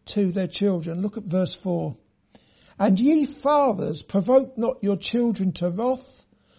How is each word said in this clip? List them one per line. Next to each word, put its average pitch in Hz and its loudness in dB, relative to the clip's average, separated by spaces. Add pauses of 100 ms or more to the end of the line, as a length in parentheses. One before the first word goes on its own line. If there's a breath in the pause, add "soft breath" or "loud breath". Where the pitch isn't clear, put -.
to 196 0
their 185 -2
children. 175 -2
Look 208 -4
at 220 -10
verse 185 -2
four. 165 -4 (800 soft breath)
"And 190 4
ye 294 4
fathers, 269 0
provoke 254 2
not 220 -4
your 196 0
children 196 0
to 175 -2
wrath, 254 -4 (320 soft breath)